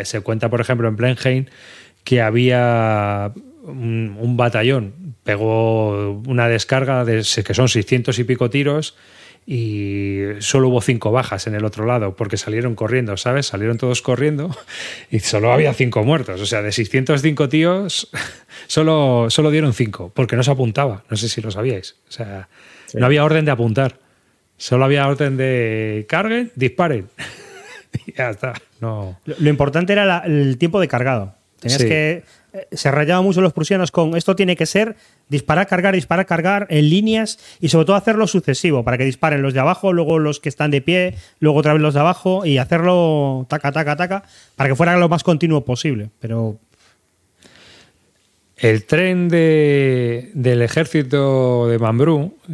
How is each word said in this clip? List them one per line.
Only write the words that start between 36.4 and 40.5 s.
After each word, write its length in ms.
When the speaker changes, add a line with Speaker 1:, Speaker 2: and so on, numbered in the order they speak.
Speaker 3:
en 200
líneas 480
y 100
sobre 160
todo 100
hacerlo 300
sucesivo 580
para 140
que 60
disparen 380
los 120
de 60
abajo, 320
luego 260
los 220
que 80
están 220